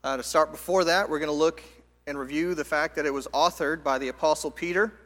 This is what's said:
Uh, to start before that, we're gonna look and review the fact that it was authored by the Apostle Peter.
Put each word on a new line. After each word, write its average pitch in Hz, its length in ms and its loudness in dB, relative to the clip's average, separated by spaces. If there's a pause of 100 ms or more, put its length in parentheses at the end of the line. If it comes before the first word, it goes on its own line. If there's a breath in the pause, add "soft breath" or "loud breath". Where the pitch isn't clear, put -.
Uh, 135 140 -2
to 123 60 -6
start 156 280 2
before 175 340 0
that, 175 260 2
we're 151 80 0
gonna 151 120 -2
look 160 320 2 (440)
and 143 120 -6
review 151 360 -2
the 151 100 -4
fact 156 320 -2
that 151 80 -2
it 147 60 2
was 139 240 -6
authored 156 500 0
by 131 140 2
the 131 100 -4
Apostle 151 420 0
Peter. 185 440 -2 (100)